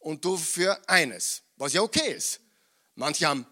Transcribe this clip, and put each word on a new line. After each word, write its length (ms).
und 240
du 120
für 520
eines, 540
was 160
ja 80
okay 320
ist. 280
Manche 320
haben 260